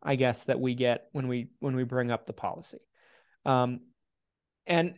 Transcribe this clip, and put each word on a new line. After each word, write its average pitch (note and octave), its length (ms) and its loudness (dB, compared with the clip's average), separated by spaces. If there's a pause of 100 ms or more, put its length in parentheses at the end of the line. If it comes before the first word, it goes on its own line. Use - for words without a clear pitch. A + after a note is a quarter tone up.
I C#3 140 0
guess, B2+ 280 2
that B2+ 160 0
we B2+ 140 0
get B2 380 2
when C3 160 -4
we, B2 200 -4 (120)
when C3+ 160 -2
we B2+ 80 0
bring B2 260 -2
up A#2 160 -2
the - 60 -8
policy. - 460 -8 (640)
Um, B2 360 2 (840)
and F3 320 2